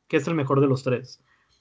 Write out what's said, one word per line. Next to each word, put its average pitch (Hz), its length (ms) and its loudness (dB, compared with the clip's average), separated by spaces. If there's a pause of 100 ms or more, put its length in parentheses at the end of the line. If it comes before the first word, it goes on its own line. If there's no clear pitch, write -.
que 165 80 0
es 147 100 0
el 170 80 -2
mejor 139 260 0
de 143 60 4
los 131 160 0
tres. 127 380 -4 (400)